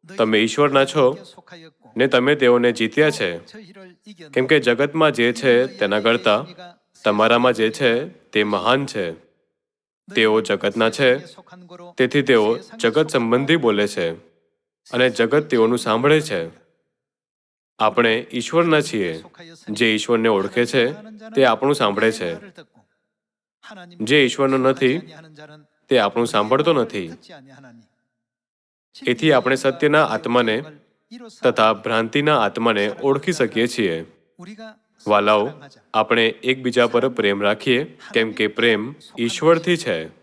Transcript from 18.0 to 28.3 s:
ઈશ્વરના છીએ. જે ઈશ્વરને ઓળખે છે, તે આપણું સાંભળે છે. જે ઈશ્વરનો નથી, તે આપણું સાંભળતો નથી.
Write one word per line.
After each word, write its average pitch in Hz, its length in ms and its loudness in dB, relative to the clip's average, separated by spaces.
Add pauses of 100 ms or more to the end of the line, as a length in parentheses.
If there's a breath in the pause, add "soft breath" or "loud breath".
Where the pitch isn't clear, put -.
ઈશ્વરના 156 480 0
છીએ. 90 420 -4 (460)
જે 110 260 0
ઈશ્વરને 113 340 0
ઓળખે 101 380 0
છે, 123 260 0 (420)
તે 135 100 4
આપણું 131 300 2
સાંભળે 107 380 0
છે. 90 220 -8 (1700)
જે 135 240 2
ઈશ્વરનો 135 340 0
નથી, 131 400 0 (880)
તે 131 100 2
આપણું 110 280 0
સાંભળતો 123 460 0
નથી. 110 360 -2 (2000)